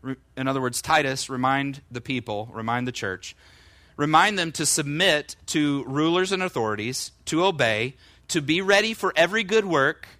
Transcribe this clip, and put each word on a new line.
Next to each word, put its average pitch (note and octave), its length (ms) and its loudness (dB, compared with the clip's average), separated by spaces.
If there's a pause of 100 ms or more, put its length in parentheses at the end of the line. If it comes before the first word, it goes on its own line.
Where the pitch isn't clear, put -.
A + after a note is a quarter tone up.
re-, C3 120 -6 (220)
in C3 100 -2
other C3+ 140 0
words, B2 200 -2
Titus, C#3 480 0
remind C#3 640 0
the B2 100 -8
people, A2+ 520 -6
remind A#2 340 -2
the B2+ 60 -6
church, F#2+ 420 -8 (600)
"Remind D#3+ 420 4
them E3 140 -2
to D#3 120 -2
submit D3+ 720 0 (120)
to D3 360 0
rulers E3 480 0
and F#3 140 -2
authorities, A2+ 680 -4 (140)
to E3 200 0
obey, B2+ 520 0 (320)
to E3 120 0
be D#3 200 0
ready G3+ 340 2
for F#3 220 -2
every F3+ 260 2
good G#3 220 2
work D#3 420 0 (140)